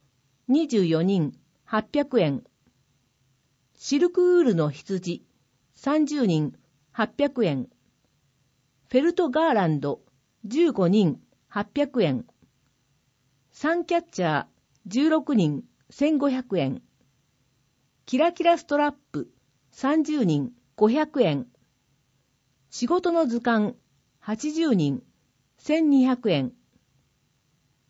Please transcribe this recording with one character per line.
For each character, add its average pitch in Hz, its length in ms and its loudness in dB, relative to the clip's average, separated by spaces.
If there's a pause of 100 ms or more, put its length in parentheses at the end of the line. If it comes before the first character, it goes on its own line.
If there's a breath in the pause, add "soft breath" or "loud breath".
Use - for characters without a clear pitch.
(480)
二 285 200 2
十 214 160 2
四 160 180 2
人、 175 300 0 (320)
八 220 280 -4
百 285 280 0
円。 143 240 -2 (1300)
シ - 240 -4
ル 349 120 2
ク 359 280 4
ウ - 20 6
ー - 40 6
ル 233 100 4
の 156 160 0
羊、 180 540 -8 (500)
三 302 320 -2
十 285 200 -2
人、 156 280 0 (360)
八 220 260 -4
百 277 280 -2
円。 139 240 -2 (1200)
フ 247 100 0
ェ 277 40 4
ル 339 120 0
ト 339 160 0
ガ 311 200 0
ー 262 40 2
ラ 196 140 2
ン 151 120 0
ド、 143 200 -6 (440)
十 277 280 0
五 185 160 0
人、 180 320 2 (260)
八 202 280 -8
百 285 280 -2
円。 131 220 -2 (1300)
サ 320 240 -4
ン 349 100 -2
キ 349 120 -2
ャ 339 40 0
ッ 339 100 -6
チ - 120 -6
ャ 156 200 0
ー、 - 40 -20 (400)
十 262 240 0
六 311 240 0
人、 151 300 0 (260)
千 302 280 0
五 277 120 0
百 247 280 -4
円。 135 240 -4 (1200)
キ 254 120 -2
ラ 339 140 2
キ - 120 -4
ラ 339 120 4
ス - 80 -10
ト 285 120 -2
ラ 294 160 0
ッ - 20 -20 (180)
プ、 143 160 -6 (440)
三 294 320 0
十 302 200 -2
人、 151 280 0 (240)
五 214 120 2
百 302 320 0
円。 151 280 0 (1200)
仕 - 160 -6
事 359 260 0
の 330 140 2
図 233 160 -4
鑑、 233 320 0 (460)
八 220 320 -6
十 320 200 0
人、 143 300 0 (560)
千 311 320 0
二 262 160 4
百 247 240 -2
円。 135 240 -2 (1400)